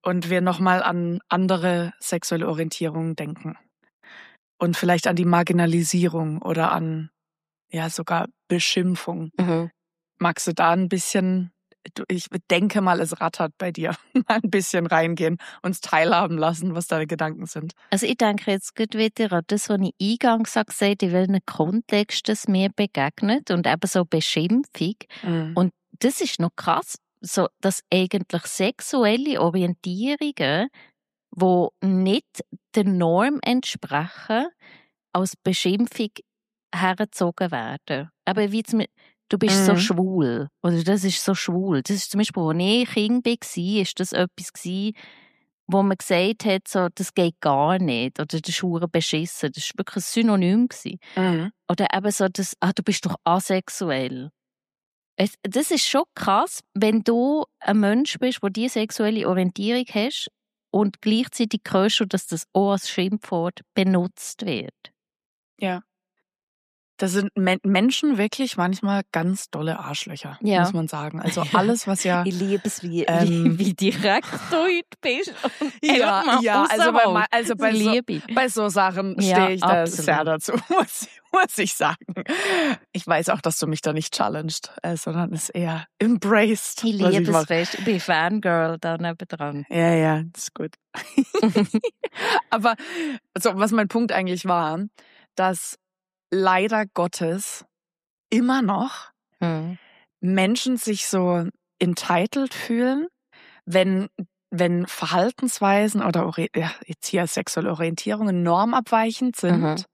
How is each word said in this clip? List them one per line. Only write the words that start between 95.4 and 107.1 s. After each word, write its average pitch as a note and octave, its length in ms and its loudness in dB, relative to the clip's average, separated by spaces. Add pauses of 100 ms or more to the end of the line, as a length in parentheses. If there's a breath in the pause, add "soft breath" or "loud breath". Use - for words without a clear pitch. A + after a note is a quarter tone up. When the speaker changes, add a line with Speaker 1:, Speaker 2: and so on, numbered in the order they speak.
Speaker 1:
leider F#3+ 540 2
Gottes F3 800 -4 (640)
immer B3 320 2
noch G3+ 480 -2 (320)
Speaker 2:
Hm. E3 360 -4 (420 soft breath)
Speaker 1:
Menschen F#3+ 560 2
sich G#3+ 320 -4
so F3+ 380 2 (340)
entitled F3+ 720 0
fühlen, B3+ 540 -2 (580 soft breath)
wenn, F#3 440 2 (420)
wenn F3 340 0
Verhaltensweisen G3+ 1160 0
oder F3 220 2
Ori-, E3 280 -4
ja, D#3+ 180 -2 (140)
jetzt - 220 -12
hier F3 180 0